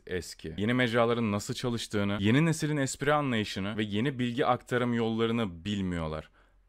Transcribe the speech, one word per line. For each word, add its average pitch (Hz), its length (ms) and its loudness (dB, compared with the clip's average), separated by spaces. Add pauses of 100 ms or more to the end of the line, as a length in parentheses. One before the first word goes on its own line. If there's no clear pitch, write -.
eski. 82 500 -8
Yeni 107 160 2
mecraların 117 580 2
nasıl 104 220 -2
çalıştığını, 107 640 -2
yeni 120 260 4
neslin 151 320 0
espri 139 360 0
anlayışını 110 640 -2
ve 110 60 0
yeni 117 360 -2
bilgi 123 260 0
aktarım 123 480 0
yollarını 113 720 0
bilmiyorlar. 87 640 -2 (400)